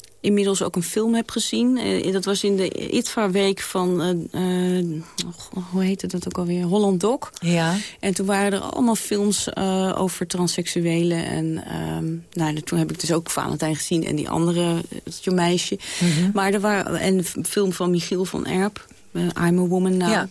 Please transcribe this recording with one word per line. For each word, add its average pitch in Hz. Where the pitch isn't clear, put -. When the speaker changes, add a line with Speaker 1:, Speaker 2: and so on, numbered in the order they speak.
Speaker 1:
inmiddels 202
ook 180
een 180
film 220
heb 226
gezien. 240
Eh, 190
dat 190
was 196
in 202
de 190
itva-week 196
van, 180
eh, 180
eh, 180
hoe 185
heette 190
dat 185
ook 175
alweer? 175
Holland 196
Doc. 220
Speaker 2:
Ja. 170
Speaker 1:
En 190
toen 190
waren 202
er 196
allemaal 233
films, 208
eh, 190
over 185
transseksuelen. 170
En, 160
ehm, 160
nou, 156
toen 170
heb 160
ik 160
dus -
ook 165
Valentijn 151
gezien 165
en -
die 147
andere, 170
eh, -
dat 185
meisje. 175
Speaker 2:
Mhm. 175
Speaker 1:
Maar 196
er 208
waren, 196
en 190
een 175
f-, -
film 190
van 180
Michiel 180
van -
Erp, 196
eh, 175
I'm 175
a 180
Woman 185
Now. 180
Speaker 2:
Ja, 190